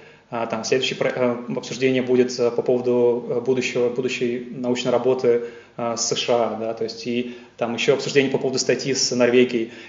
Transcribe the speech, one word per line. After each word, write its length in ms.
А, 160
там 180
следующее 320
про-, 180
э, 220
обсуждение 460
будет, 380
э, 100
по 120
поводу, 640
э, 120
будущего, 500
будущей 600
научной 400
работы, 520
э, 200
с 120
С 80
Ш 180
А, 240
да, 160
то 80
есть 240
и 300
там 180
ещё 200
обсуждение 380
по 60
поводу 200
статьи 360
с 200
Норвегией. 560